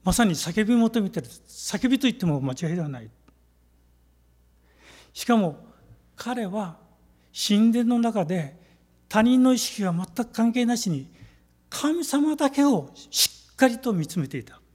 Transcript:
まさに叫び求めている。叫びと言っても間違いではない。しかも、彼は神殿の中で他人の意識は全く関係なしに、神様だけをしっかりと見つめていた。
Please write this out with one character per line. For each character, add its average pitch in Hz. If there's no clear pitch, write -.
ま 185
さ 240
に 175
叫 175
び 233
求 226
め 190
て 170
い 135
る。 -
叫 -
び 262
と 262
言 208
っ -
て 185
も 147
間 131
違 156
い -
で 180
は 151
な 127
い。 110
し -
か 240
も、 170
彼 240
は 185
神 214
殿 240
の 240
中 220
で 156
他 220
人 254
の 254
意 233
識 -
は 180
全 180
く -
関 226
係 247
な 233
し 208
に、 139
神 311
様 294
だ 285
け 277
を 208
し -
っ -
か 262
り 233
と 233
見 160
つ -
め 131
て 143
い 117
た。 -